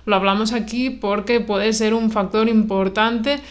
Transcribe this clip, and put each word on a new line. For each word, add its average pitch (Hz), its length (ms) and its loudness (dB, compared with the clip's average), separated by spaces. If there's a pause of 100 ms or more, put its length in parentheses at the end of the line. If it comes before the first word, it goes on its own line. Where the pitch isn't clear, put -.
lo 208 100 2
hablamos 202 380 0
aquí 247 380 -4
porque 208 480 -2
puede 214 340 0
ser 220 220 0
un 226 160 0
factor 214 380 0
importante 220 920 0 (120)